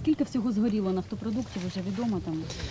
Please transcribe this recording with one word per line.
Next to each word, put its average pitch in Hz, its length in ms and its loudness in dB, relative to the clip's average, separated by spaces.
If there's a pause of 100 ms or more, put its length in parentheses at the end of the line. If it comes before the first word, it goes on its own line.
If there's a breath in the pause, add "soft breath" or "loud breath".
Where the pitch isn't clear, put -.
скільки 302 240 4
всього 240 280 0
згоріло 208 400 4
нафтопродуктів, 208 800 -2
вже 190 100 -4 (100)
відомо 202 340 0
там? 165 100 -2 (360 loud breath)